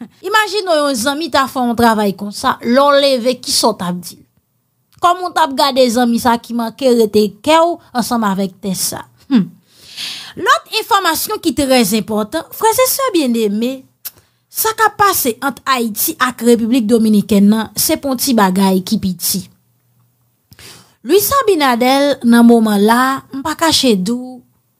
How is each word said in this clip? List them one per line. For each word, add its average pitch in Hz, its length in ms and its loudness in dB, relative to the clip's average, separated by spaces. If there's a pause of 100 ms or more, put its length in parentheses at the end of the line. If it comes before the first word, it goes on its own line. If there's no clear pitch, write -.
<laughs> - 260 -16
imajinon 381 540 0
yon 277 180 -2
zanmi 285 320 -4
t 294 80 4
a 262 80 -2
fè 254 160 -4
yon 233 140 -2
travay 214 400 2
konsa, 202 420 -6
lò 269 320 2
leve 262 480 0
ki - 140 -6
sò 226 180 0
t 180 160 -8
ap 180 160 -6
di. - 140 -20 (840)
Kòman 349 320 0
t 349 80 0
ap 277 160 -2
gade 262 300 2 (100)
zanmi 233 240 2
sa 240 160 2
ki 233 160 -10
manke 233 400 0
rete 214 320 2 (160)
kè 311 160 2
ou 330 220 2 (100)
ansanm 233 400 -2
avèk 190 320 -4
tè 190 160 -6
sa. - 300 -8 (260)
Hmm. 185 160 2 (880)
Lòt 330 400 -2
enfòmasyon 392 640 -2
ki 277 160 -2
trè 262 280 2 (180)
enpòtan, 214 500 -6
frè 440 240 0
e 508 140 2
sè 523 260 -4
byenneme, 233 640 -2 (680)
sa - 320 -4
ka 427 160 0
pase 381 480 0
ant 269 240 -4
Ayiti 240 560 -4
ak 254 240 -4
Repiblik 233 400 2
Dominikèn 208 640 4
nan, 214 240 0
se - 240 -2
pon 262 220 -4
ti 262 180 0
bagay 190 480 2
ki 214 160 -4
piti. 185 480 -6 (1600)
Louis 403 160 2 (160)
Abinader, 277 800 2
nan 233 240 6
moman 220 400 4
la, 254 380 0 (100)
m 269 80 -10
pa 302 160 -6
kache 269 400 2
dou, 247 460 -6 (360)